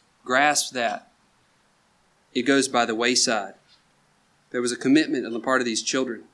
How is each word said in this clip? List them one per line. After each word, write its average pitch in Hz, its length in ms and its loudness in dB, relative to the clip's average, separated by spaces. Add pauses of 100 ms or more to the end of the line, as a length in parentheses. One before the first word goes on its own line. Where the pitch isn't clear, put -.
(240)
grasp 139 500 0
that, 117 380 -6 (1200)
it 127 100 0
goes 135 260 2
by 120 160 2
the 110 100 -2
wayside. 117 580 0 (960)
There 123 100 -4
was 120 100 -2
a 123 60 -6
commitment 139 480 2
on 113 80 -8
the 117 80 -6
part 131 180 2
of 123 60 -2
these 113 180 -4
children. 127 400 -4 (100)